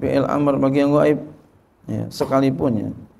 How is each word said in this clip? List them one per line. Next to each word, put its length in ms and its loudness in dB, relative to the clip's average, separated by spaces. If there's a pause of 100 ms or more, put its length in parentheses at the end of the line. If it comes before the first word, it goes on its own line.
fi'il 240 0
amr 320 0
bagi 240 2
yang 80 2
gaib, 320 4 (640)
ya, 240 -6
sekalipun, 640 0
ya. 160 -4 (300)